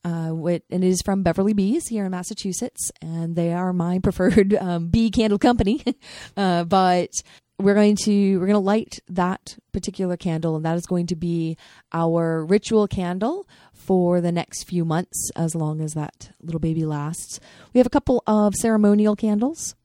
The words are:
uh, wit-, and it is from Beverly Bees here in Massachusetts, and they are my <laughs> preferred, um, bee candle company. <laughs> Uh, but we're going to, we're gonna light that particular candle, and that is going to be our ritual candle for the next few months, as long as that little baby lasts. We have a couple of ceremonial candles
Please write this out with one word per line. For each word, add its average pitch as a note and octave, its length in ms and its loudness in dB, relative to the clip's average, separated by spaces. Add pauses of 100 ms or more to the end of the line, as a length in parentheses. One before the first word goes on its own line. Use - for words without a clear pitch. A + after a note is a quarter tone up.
uh, E3 300 -4
wit-, E3 360 -4
and F#3 140 -2
it F#3 40 4
is F#3 140 2
from G3 220 -2
Beverly F#3+ 300 2
Bees G#3 340 0
here G#3+ 180 -4
in F#3 60 -6
Massachusetts, F#3 800 -8 (100)
and E3 340 -6
they E3+ 180 0
are F3+ 180 -2
my F3+ 280 0
<laughs> F#3 40 -6
preferred, G3 520 4
um, E3+ 340 -2
bee A3+ 200 2
candle G#3 300 2
company. A#3+ 500 2
<laughs> C#4 60 -4 (420)
Uh, F3+ 280 2
but F3+ 460 2 (460)
we're G3 160 4
going G#3 220 6
to, G3+ 440 2
we're F3+ 80 -2
gonna G#3 120 4
light G3+ 480 -2
that F3+ 500 -4 (140)
particular F#3 460 -4
candle, D#3+ 400 -4
and D#3+ 80 -6
that E3 120 0
is F3 80 -6
going F3 220 -2
to F3+ 80 -4
be E3 420 -4 (360)
our E3 520 0
ritual G#3 420 2
candle G3 600 -4 (260)
for F3+ 480 2
the E3+ 120 0
next - 320 -6
few F3 200 -4
months, - 500 -4
as E3 200 -4
long D#3 260 -4
as D3+ 120 -6
that - 380 -10 (100)
little D#3+ 180 -8
baby D#3+ 260 -2
lasts. D3+ 540 -8 (340)
We B3 60 6
have B3 80 6
a - 20 -4
couple C4 380 2
of G#3 280 4
ceremonial G#3 600 4
candles A3 680 -2